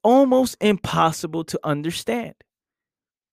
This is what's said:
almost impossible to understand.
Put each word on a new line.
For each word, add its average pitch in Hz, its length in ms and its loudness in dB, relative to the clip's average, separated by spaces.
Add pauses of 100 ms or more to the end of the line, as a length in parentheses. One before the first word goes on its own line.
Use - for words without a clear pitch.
almost 254 580 4
impossible 165 840 -2
to - 200 -8
understand. 165 720 -4 (1000)